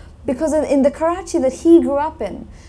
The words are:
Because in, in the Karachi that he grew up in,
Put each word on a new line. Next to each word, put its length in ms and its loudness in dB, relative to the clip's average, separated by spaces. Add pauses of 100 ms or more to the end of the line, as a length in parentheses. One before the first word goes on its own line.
(280)
Because 260 -2
in, 120 2
in 180 2
the 80 2
Karachi 480 -4
that 140 0
he 260 6
grew 180 -2
up 240 -6
in, 260 -10 (220)